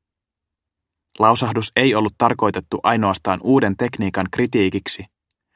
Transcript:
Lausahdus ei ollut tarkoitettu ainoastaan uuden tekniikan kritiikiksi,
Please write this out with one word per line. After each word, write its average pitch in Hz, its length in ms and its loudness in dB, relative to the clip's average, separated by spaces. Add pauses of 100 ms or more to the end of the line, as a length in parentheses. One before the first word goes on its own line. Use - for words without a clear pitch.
(1200)
Lausahdus 110 580 2
ei 123 180 2
ollut 107 240 0
tarkoitettu 110 640 0
ainoastaan 101 600 0
uuden 117 340 2
tekniikan 98 560 -4
kritiikiksi, 101 720 -2 (520)